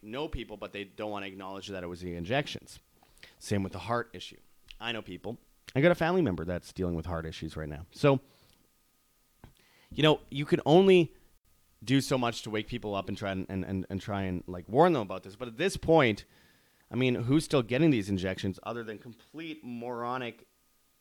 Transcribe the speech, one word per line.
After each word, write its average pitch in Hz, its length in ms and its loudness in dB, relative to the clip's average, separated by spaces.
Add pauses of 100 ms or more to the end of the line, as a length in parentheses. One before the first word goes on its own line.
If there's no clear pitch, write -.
know 123 260 -8
people, 117 300 -8
but 98 160 -12
they 101 100 -8
don't 107 280 -8
wanna 98 160 -6
acknowledge 95 400 -12
that 95 160 -6
it 87 40 -6
was 87 140 -10
the 87 140 -6
injections. 107 640 -6 (600)
Same 101 240 -2
with 92 80 -6
the 92 80 -12
heart 117 340 -4
issue. - 240 -16 (420)
I 117 120 -6
know 110 100 -6
people. 95 360 -10 (380)
I 131 60 4
got 170 100 8
a 170 40 4
family 175 260 2
member 90 240 2
that's 87 280 -6
dealing 87 220 -2
with 80 100 -4
heart 82 200 -4
issues 80 320 -10
right 78 120 -8
now. 76 220 -12
So, 139 280 4 (1700)
you 139 120 2
know, 151 160 6 (100)
you 139 160 -4
can 156 200 2
only 180 480 8 (680)
do 131 180 4
so 135 160 -2
much 117 260 -2
to 117 60 -10
wake 107 180 -4
people 104 280 -6
up 95 120 -2
and 101 100 -6
try 98 140 -4
and, 95 180 -4
and, 95 140 -2
and, 92 260 -4
and 98 120 -6
try 98 220 -4
and, 92 220 -4
like, 90 220 -12
warn 156 260 4
them 131 80 0
about 95 220 -6
this. 98 120 -16
But 123 120 -10
at 113 100 -14
this 180 200 -2
point, 143 480 4 (680)
I - 40 -10
mean, 123 200 2
who's 131 280 0
still 135 200 0
getting 131 280 4
these 104 180 0
injections 95 540 -2
other 117 200 -8
than 107 140 -12
complete 151 680 -14
moronic 120 800 -8 (560)